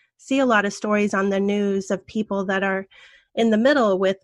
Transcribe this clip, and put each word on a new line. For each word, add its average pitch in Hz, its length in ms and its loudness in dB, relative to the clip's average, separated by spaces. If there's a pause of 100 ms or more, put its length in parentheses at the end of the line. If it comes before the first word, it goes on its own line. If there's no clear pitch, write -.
(180)
see - 200 -2
a 269 80 2
lot 214 200 2
of 202 60 -4
stories 208 440 -2
on 196 160 0
the 196 80 0
news 202 500 -2
of 185 160 -6
people 202 400 -4
that 190 160 -2
are 196 240 -2 (480)
in 226 160 0
the 214 80 2
middle 233 400 2
with 190 260 0